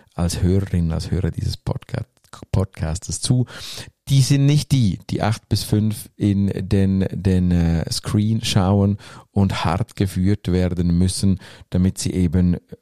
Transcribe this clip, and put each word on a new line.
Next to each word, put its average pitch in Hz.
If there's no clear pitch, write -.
als 85
Hörerin, 90
als 80
Hörer 90
dieses 90
Podca-, -
Podcastes -
zu, 127
die 139
sind 139
nicht 143
die, 113
die -
acht -
bis 98
fünf 107
in 101
den, 95
den, 90
äh, 85
Screen 107
schauen 101
und 98
hart -
geführt 92
werden 87
müssen, 92
damit 92
sie -
eben, 90